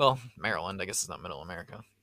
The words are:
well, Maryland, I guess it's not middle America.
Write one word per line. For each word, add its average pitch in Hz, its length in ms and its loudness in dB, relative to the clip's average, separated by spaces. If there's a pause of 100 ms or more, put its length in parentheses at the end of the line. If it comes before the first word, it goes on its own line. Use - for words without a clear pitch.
well, 131 180 8 (180)
Maryland, 95 460 0
I - 20 -2
guess 98 160 -2
it's - 80 -4
not 73 140 -8
middle 80 200 -6
America. 87 400 -10 (200)